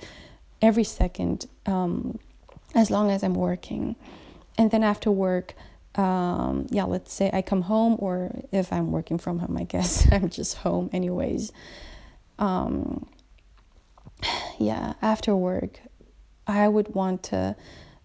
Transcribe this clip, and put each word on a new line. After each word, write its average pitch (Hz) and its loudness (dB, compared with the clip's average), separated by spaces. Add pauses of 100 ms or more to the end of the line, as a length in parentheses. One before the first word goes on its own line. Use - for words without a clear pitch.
(600)
every 226 6
second, 180 -2 (180)
um, 185 -2 (560)
as 220 4
long 208 2
as 196 0
I'm 185 0
working. 180 -2 (600)
And 226 6
then 220 2
after 208 0
work, 185 0 (400)
um, 185 0
yeah, 196 0
let's 185 -4
say 196 2
I 190 2
come 185 0
home, 220 4
or 185 -2 (200)
if 190 0
I'm 170 0
working 160 -2
from 175 -4
home, 175 -4
I 175 -4
guess 180 4
<laughs> - 8
I'm 202 4
just - -6
home 180 -2
anyways. 180 -2 (880)
Um, - -2 (760)
<sighs> - -8
yeah, - -2
after 214 2
work, 185 -2 (680)
I 208 4
would 214 2
want 190 0
to, 190 -2 (500)